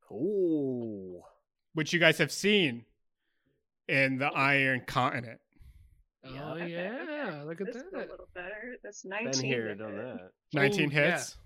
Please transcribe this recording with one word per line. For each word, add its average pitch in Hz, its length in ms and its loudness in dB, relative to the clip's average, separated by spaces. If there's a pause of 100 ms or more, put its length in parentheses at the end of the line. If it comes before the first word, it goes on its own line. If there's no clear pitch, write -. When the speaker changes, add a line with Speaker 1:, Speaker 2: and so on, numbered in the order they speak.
(120)
Speaker 1:
Ooh. 127 1120 0 (500)
Speaker 2:
Which 156 200 -2
you 175 60 4
guys 160 180 8
have 156 160 2
seen 180 520 2 (1000)
in 135 300 4
the 139 120 2
Speaker 1:
Oh. - 60 -6
Speaker 2:
Iron 135 500 4
Continent. 123 540 0 (880)
Speaker 1:
Yeah. 131 180 -12
Speaker 3:
Oh, 147 120 -8
Speaker 4:
Okay, 170 140 -6
Speaker 3:
yeah, 254 600 -6
Speaker 4:
okay. 151 140 -8
Speaker 3:
look 165 180 -8
at 190 60 -4
Speaker 4:
This 233 100 -8
is 262 100 -12
a 381 100 -14
Speaker 3:
that. 196 120 -8
Speaker 4:
little - 260 -16
better. 208 480 -10
That's 208 200 -16
Speaker 1:
Been - 80 -12
Speaker 4:
nineteen 135 340 -4
Speaker 1:
here, 120 240 -2
Speaker 4:
to 104 60 -6
Speaker 1:
done 107 180 -8
Speaker 4:
hit. 101 100 -8 (140)
Speaker 1:
that. 90 140 -16 (220)
Speaker 2:
Nineteen 147 380 2
Speaker 3:
Oh, 143 40 -2
yeah. 151 220 6
Speaker 2:
hits? - 280 -8